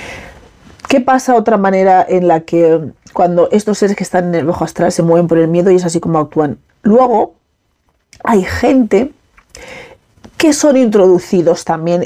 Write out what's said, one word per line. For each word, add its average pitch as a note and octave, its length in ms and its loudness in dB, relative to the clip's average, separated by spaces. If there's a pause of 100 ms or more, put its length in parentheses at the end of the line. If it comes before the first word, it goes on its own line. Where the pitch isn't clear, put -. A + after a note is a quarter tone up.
(920)
¿Qué C4+ 80 2
pasa C4 340 0
otra A3 220 0
manera F#3+ 500 2
en F3+ 200 0
la E3 140 2
que E3 500 0 (220)
cuando F3 380 0
estos G#3 280 -2
seres G3+ 160 0
que - 80 -8
están F3+ 220 -2
en F3 100 -4
el D#3 100 -2
bajo E3+ 180 -2
astral E3+ 280 -2
se - 100 -4
mueven E3 260 2
por E3 120 2
el E3 80 2
miedo F3 240 2
y F3+ 60 4
es F3+ 80 -2
así E3 140 -4
como E3 200 -2
actúan? D3+ 400 -4 (240)
Luego A#3+ 500 2 (880)
hay G#3 200 0
gente B3 680 0 (1300)
que D4+ 160 2
son D4 240 2
introducidos F#3 880 2
también E3 400 -4